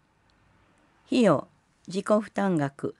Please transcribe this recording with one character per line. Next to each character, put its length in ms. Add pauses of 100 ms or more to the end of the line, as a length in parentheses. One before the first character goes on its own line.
(1080)
費 160
用、 260 (380)
自 160
己 20
負 260
担 240
額 440